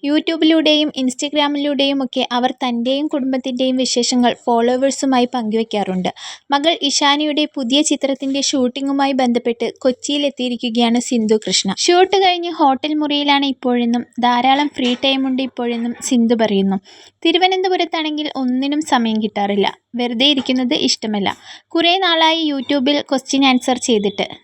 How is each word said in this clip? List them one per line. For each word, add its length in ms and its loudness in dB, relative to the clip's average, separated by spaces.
YouTube-ിലൂടെയും 920 2
Instagram-ിലൂടെയുമൊക്കെ 1300 -2
അവർ 200 0
തന്റെയും 540 -2
കുടുംബത്തിന്റെയും 720 -2
വിശേഷങ്ങൾ 600 0
ഫോളോവേഴ്സുമായി 880 2
പങ്കുവയ്ക്കാറുണ്ട്. 760 -2
മകൾ 320 2
ഇഷാനിയുടെ 640 0
പുതിയ 280 2
ചിത്രത്തിന്റെ 580 -2
ഷൂട്ടിംഗുമായി 720 0
ബന്ധപ്പെട്ട് 680 0
കൊച്ചിയിലെത്തിയിരിക്കുകയാണ് 1200 0
സിന്ധു 360 2
കൃഷ്ണ. 420 -2
ഷൂട്ട് 380 4
കഴിഞ്ഞ് 340 2
ഹോട്ടൽ 440 0
മുറിയിലാണ് 520 0
ഇപ്പോഴെന്നും 580 0
ധാരാളം 560 2
ഫ്രീ 180 0
ടൈമുണ്ട് 380 0
ഇപ്പോഴെന്നും 580 -4
സിന്ധു 340 2
പറയുന്നു. 420 2
തിരുവനന്തപുരത്താണെങ്കിൽ 1120 -2
ഒന്നിനും 460 -2
സമയം 400 0
കിട്ടാറില്ല. 560 -2
വെറുതെ 320 -2
ഇരിക്കുന്നത് 480 0
ഇഷ്ടമല്ല. 640 -4
കുറേ 300 0
നാളായി 540 0
YouTube-ൽ 480 0
ക്വസ്റ്റ്യൻ 460 0
ആൻസർ 320 2
ചെയ്തിട്ട്. 500 -2